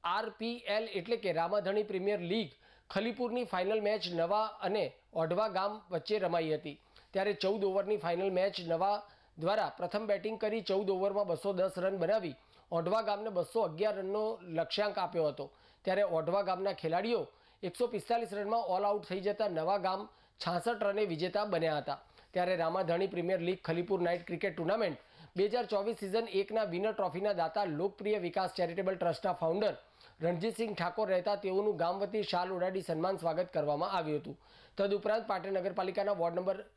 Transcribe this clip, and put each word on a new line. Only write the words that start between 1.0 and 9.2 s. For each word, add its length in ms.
કે 160
રામાધણી 500
પ્રીમિયર 380
લીગ 300
ખલીપુરની 540
ફાઇનલ 360
મેચ 320
નવા 340
અને 240
ઓઢવા 360
ગામ 240
વચ્ચે 280
રમાઈ 380
હતી. 240
ત્યારે 220
ચૌદ 300
ઓવરની 320
ફાઇનલ 340
મેચ 300
નવા 360